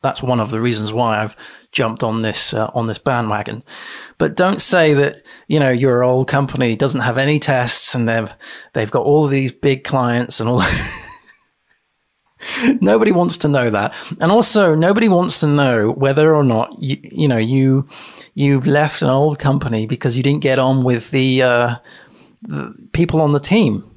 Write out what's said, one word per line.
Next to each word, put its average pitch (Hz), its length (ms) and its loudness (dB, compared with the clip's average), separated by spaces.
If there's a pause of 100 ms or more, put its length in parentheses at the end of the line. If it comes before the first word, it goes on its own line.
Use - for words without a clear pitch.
that's 135 200 -4
one 123 180 0
of 107 120 -4
the 110 100 -4
reasons 107 320 -2
why 110 280 0
I've 107 140 -8 (360)
jumped 117 320 -4
on 113 180 -2
this, - 320 -2
uh, 110 220 -2
on 113 120 -2
this 107 120 -6
bandwagon. 110 640 -4 (540)
But 156 180 -2
don't 185 260 0
say 160 320 2
that, 139 280 0 (260)
you 151 120 0
know, 135 120 2
your 123 320 2
old 127 240 2
company 131 480 0
doesn't 127 260 -2
have 117 160 -2
any 143 220 0
tests 123 560 0
and 117 120 0
they've, 113 260 -2 (400)
they've 107 180 -4
got 127 140 0
all 147 200 4
of 135 60 -2
these 135 200 0
big 135 320 -2
clients 123 560 -2
and 113 100 -2
all. 117 180 2
<laughs> - 60 -2 (2000)
Nobody 214 300 2
wants 175 260 0
to 156 100 -2
know 131 220 2
that. 104 240 -2 (260)
And 165 120 2
also, 208 440 4
nobody 202 320 2
wants 175 320 2
to 156 80 0
know 123 440 2
whether 143 440 2
or 147 80 4
not 117 380 0
you, 139 200 -4
you - 260 -2
know, 123 100 2
you, 135 500 2 (460)
you've 139 340 2
left 147 340 0
an 143 80 0
old 139 300 0
company 131 460 -2
because 120 320 -4
you 127 60 -2
didn't 143 180 0
get 131 180 0
on 131 240 2
with 123 280 -2
the, 131 300 2
uh, 120 340 2 (680)
the - 300 -10 (200)
people 165 280 0
on 147 120 2
the 143 60 2
team 151 440 0 (140)